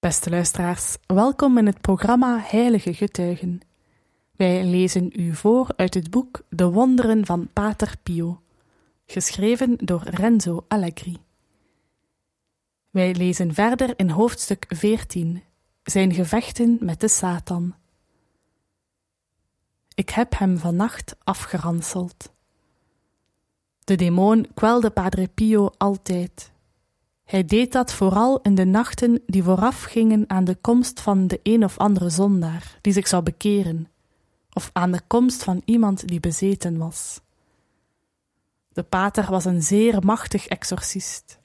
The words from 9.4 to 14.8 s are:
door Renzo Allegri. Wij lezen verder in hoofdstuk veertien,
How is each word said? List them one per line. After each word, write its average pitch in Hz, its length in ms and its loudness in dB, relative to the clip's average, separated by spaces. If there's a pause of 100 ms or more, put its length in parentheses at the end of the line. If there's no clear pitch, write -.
door 175 280 -2
Renzo 180 640 0
Allegri. 175 480 -4 (1700)
Wij 185 240 0
lezen 175 400 -2
verder 240 440 0
in 190 100 2
hoofdstuk 202 600 -2
veertien, 180 760 -4 (400)